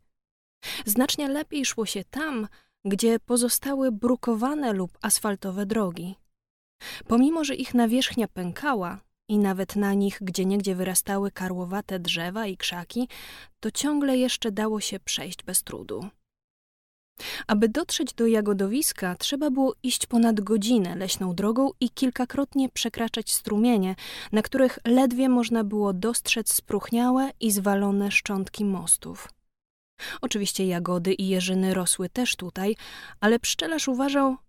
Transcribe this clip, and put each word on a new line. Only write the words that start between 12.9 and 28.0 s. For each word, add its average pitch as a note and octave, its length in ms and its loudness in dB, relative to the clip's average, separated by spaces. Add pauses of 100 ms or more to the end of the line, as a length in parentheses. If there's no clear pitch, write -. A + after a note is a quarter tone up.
to A3 100 -4
ciągle C#4+ 480 0
jeszcze B3 340 0
dało G#3+ 280 -2
się G3 200 -8
przejść - 420 -8
bez F#3 200 -2
trudu. - 460 -10 (1400)
Aby G#3+ 220 4
dotrzeć D4 460 -2
do A#3 120 0
jagodowiska, G#3 880 0
trzeba C#4+ 340 -2
było C4 320 2
iść - 240 -2
ponad A3+ 340 4
godzinę G3+ 560 2
leśną F#3 380 -4
drogą A3 360 2 (100)
i A#3+ 100 0
kilkakrotnie C4 800 0
przekraczać - 640 -4
strumienie, G#3 640 2 (360)
na G#3+ 100 4
których C4 420 2
ledwie B3+ 440 4
można A#3 360 2
było G3+ 280 0
dostrzec A3 600 -2
spróchniałe B3+ 760 2 (100)
i A3 100 2
zwalone G3+ 600 2